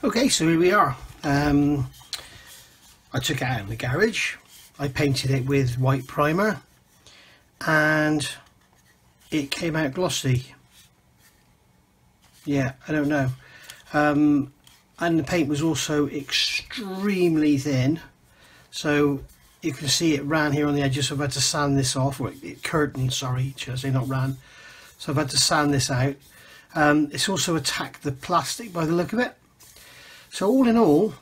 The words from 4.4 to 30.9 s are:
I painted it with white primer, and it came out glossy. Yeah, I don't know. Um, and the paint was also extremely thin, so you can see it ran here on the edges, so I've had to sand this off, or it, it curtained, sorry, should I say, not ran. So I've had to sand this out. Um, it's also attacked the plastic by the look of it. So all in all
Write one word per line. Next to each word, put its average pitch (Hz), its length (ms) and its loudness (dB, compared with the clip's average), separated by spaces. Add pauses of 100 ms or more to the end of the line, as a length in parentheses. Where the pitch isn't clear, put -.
I 143 100 -4
painted 131 420 0
it 131 160 0
with 131 320 0
white 131 280 0
primer, 165 560 0 (1000)
and 151 640 2 (1000)
it 147 200 -2
came 160 260 -4
out 151 160 -2
glossy. 135 640 -2 (1900)
Yeah, 135 260 0 (160)
I 156 40 -2
don't 147 160 0
know. 139 220 0 (600)
Um, 147 600 2 (460)
and 170 200 0
the 151 40 0
paint 160 280 0
was 143 100 -2
also 147 480 0
extremely 175 1500 0
thin, 135 420 0 (680)
so 147 520 0 (380)
you 151 140 -4
can 147 140 -6
see 160 260 2
it 139 80 -2
ran 151 300 0
here 147 140 2
on 147 80 2
the 147 60 0
edges, 139 280 0
so 147 80 -4
I've 139 40 -2
had 143 120 -2
to 135 100 -4
sand 143 340 0
this 135 200 0
off, 135 220 -2
or 110 120 -4
it, - 120 -18
it - 200 -14
curtained, 131 500 -2
sorry, 131 460 -4
should 123 160 -10
I - 20 -6
say, 135 140 -4
not 131 180 0
ran. 131 300 -4 (580)
So - 160 -8
I've 139 60 0
had 147 120 -2
to - 60 -4
sand 147 380 2
this 127 160 0
out. 135 260 -2 (580)
Um, 151 380 4
it's 139 160 -4
also 175 280 0
attacked - 480 -6
the 143 80 -4
plastic 175 600 -4
by 170 140 -2
the 156 60 0
look 170 200 0
of 214 60 -2
it. - 180 -2 (920)
So - 180 -2
all 262 180 4
in 233 120 4
all 190 440 6